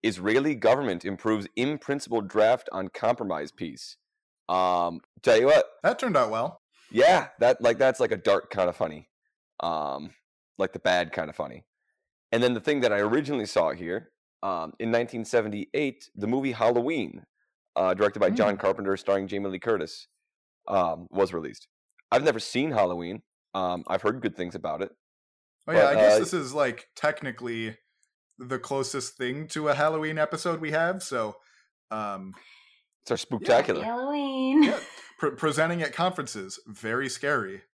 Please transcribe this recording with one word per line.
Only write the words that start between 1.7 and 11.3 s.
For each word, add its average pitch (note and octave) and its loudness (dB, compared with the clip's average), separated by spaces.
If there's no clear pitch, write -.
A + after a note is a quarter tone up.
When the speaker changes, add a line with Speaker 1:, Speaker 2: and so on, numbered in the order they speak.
Speaker 1:
principle B2+ -2
draft G#2+ 2
on F#2+ -6
compromise G2 -4
peace. - -12
Um, F2 2
tell A2+ 6
you B2 4
what. D3 6
Speaker 2:
That A3 2
turned G#3 0
out A2+ 2
well. A#2+ -4
Speaker 1:
Yeah, D3+ 6
that, A#2+ 4
like, A#2 2
that's, C3 4
like, D#3+ 2
a G#2+ -2
dark G2 2
kind F#2 2
of E2+ -6
funny. D2+ -6
Um, D#2 -4
like, F#2+ 0
the F#2 -8
bad F2+ 0
kind D#2+ -4
of D2 -16